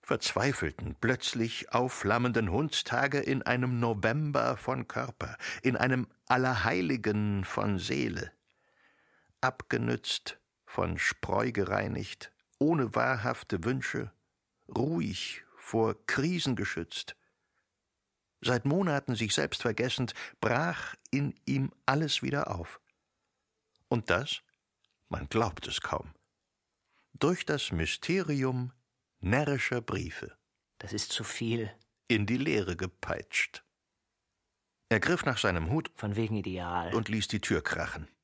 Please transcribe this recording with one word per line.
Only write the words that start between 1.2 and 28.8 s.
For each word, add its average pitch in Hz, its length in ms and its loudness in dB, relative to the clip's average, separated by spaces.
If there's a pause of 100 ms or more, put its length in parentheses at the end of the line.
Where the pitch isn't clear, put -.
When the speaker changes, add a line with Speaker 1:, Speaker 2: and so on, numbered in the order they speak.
Speaker 1:
aufflammenden 120 760 2
Hundstage 135 720 2
in 127 220 0
einem 123 380 2
November 120 760 2
von 127 320 -4
Körper, - 480 -6 (260)
in 127 140 4
einem 127 300 2 (200)
Allerheiligen 113 1160 2
von 104 340 0
Seele. - 540 -2 (1080)
Abgenützt, - 960 -2 (280)
von 87 320 0
Spreu 110 540 0
gereinigt, 101 800 -2 (260)
ohne 143 360 2
wahrhafte 120 720 0
Wünsche, 123 480 -2 (560)
ruhig, 143 760 -2 (120)
vor 110 380 0 (120)
Krisen 147 500 0
geschützt. - 600 -6 (1200)
Seit 123 240 2
Monaten 147 500 2
sich 110 200 0
selbst - 280 0
vergessend, 120 520 0 (260)
brach 143 540 2 (180)
in 143 220 0 (120)
ihm 135 260 0 (140)
alles 143 360 2
wieder 139 280 -2
auf. 85 300 -8 (1080)
Und 120 220 0
das, 92 320 2 (680)
man 78 200 -6
glaubt 110 400 0
es - 120 -4
kaum, - 320 -6 (1000)
durch 170 340 2
das 147 240 -2
Mysterium 131 1000 0 (480)